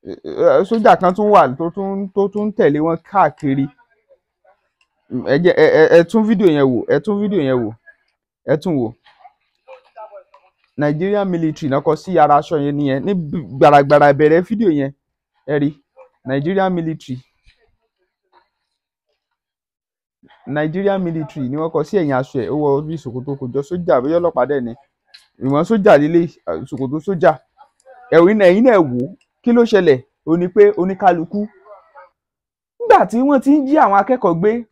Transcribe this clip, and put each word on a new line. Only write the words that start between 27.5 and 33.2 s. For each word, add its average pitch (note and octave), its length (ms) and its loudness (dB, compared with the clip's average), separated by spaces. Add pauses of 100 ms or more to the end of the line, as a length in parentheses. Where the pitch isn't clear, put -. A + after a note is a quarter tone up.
Ẹ - 120 0
wò, F3 100 6 (120)
ẹ̀yin F#3+ 240 4
náà A#3+ 140 4
wò C3 200 0
ó. F3+ 160 -8 (320)
Kí B3 60 0
ló A#3 120 4
ṣẹlẹ̀? F3+ 340 2 (220)
Ó D#3+ 160 -2
ní F3 120 -2
pé G#3 140 2 (140)
oníkálukú. F#3 640 -2 (1400)
Nígbà A#4 260 4
tí A3 120 -6
wọ́n C4+ 240 2